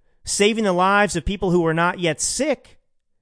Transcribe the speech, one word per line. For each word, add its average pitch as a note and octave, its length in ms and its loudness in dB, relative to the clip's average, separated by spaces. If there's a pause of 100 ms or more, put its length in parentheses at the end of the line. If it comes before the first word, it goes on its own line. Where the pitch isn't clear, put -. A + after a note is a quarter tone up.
(240)
saving A3 400 0
the G3 80 2
lives G3 440 2
of D#3+ 100 -4
people G3 240 -2
who F3 120 4
were D#3+ 120 0
not F3 240 0
yet E3 240 -2
sick, - 580 -4 (420)